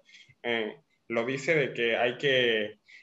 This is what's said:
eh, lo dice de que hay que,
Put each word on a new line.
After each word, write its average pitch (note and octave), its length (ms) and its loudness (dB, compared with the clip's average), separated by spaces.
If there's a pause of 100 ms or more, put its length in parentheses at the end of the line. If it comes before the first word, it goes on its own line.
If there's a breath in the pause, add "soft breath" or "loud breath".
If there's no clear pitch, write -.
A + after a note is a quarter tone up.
(420 loud breath)
eh, A2+ 340 -2 (320)
lo A#2 180 -2
dice C3+ 300 0
de C3 180 0
que A#2 220 0
hay B2 200 0
que, A#2+ 600 2 (240 loud breath)